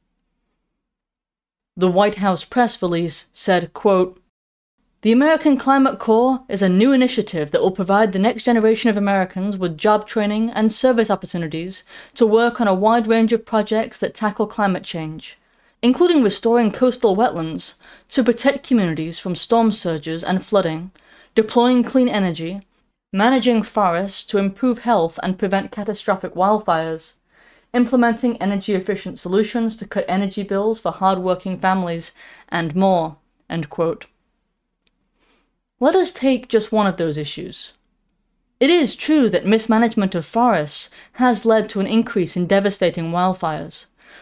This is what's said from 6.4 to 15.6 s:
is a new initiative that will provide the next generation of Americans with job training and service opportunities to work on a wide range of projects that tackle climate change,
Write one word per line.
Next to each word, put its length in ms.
is 140
a 80
new 240
initiative 580
that 80
will 120
provide 420
the 60
next 240
generation 460
of 60
Americans 600
with 200
job 300
training 440
and 200
service 400
opportunities 720
to 120
work 360
on 80
a 40
wide 340
range 260
of 120
projects 520
that 160
tackle 340
climate 360
change, 540